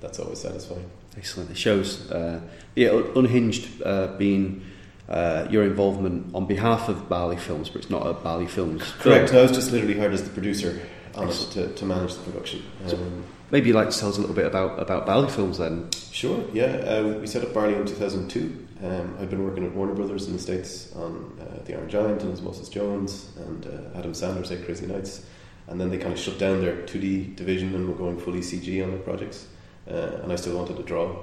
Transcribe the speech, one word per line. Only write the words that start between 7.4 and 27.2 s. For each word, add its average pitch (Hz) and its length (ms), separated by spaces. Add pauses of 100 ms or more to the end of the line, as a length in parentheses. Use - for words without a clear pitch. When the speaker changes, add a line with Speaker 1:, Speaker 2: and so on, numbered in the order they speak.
Speaker 2:
but - 140
it's - 80
not - 160
a 85 80
Bally 85 320
Films 82 360 (180)
Speaker 1:
Correct. 127 300
Speaker 2:
film. 127 100
Speaker 1:
I - 20
was 127 100
just 127 200
literally 104 260
hired 101 160
as 90 100
the - 60
producer 92 500 (340)
on 95 100
it 87 60
Speaker 2:
Excellent. - 220 (200)
Speaker 1:
to, - 80
to 104 40
manage 92 300
the - 160
production. - 320 (240)
Speaker 2:
So 87 100
Speaker 1:
Um, 90 280 (260)
Speaker 2:
maybe 127 180
you'd 117 80
like 107 140
to - 80
tell 104 120
us 98 80
a - 20
little 90 160
bit 95 100
about, 95 340
about - 260
Bally 120 240
Films 95 280
then. 85 300 (240)
Speaker 1:
Sure, 104 400
yeah. 110 120
Uh, 107 560
we 107 60
set 117 160
up 117 120
Barley 107 200
in 98 120
two - 80
thousand 95 340
two. 80 380 (160)
Um, 92 360
I'd 95 120
been 95 140
working 92 200
at 87 80
Warner 98 220
Brothers 98 320
in 90 80
the 90 40
States - 580
on, - 440
uh, - 240
The - 120
Iron 82 120
Giant 104 340
and 92 100
Osmosis - 360
Jones 98 720
and, 80 280
uh, - 320
Adam 85 140
Sandler's 92 400
Eight 87 140
Crazy 90 200
Nights. 98 380 (440)
And 87 120
then 92 80
they 92 80
kind 90 160
of - 60
shut 95 200
down 95 220
their 90 220
two - 160
D 95 360